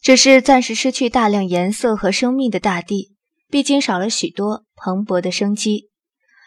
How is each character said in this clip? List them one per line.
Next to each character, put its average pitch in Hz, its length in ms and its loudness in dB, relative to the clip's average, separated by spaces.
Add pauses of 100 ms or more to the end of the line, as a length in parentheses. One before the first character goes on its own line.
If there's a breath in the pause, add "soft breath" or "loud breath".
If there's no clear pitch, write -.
只 262 120 6
是 262 240 6
暂 254 220 4
时 226 140 -6
失 262 160 -2
去 247 180 -2
大 226 180 0
量 208 160 0
颜 180 300 -2
色 226 220 -2
和 196 160 -2
生 247 200 -2
命 262 200 -2
的 190 80 -4
大 180 200 -2
地， 196 360 -8 (340)
毕 285 140 0
竟 277 180 0
少 202 160 -2
了 185 100 -4
许 - 220 -6
多 208 360 -6 (100)
蓬 190 280 -4
勃 190 160 -2
的 180 120 -4
生 202 240 -2
机， 208 340 -4 (580 soft breath)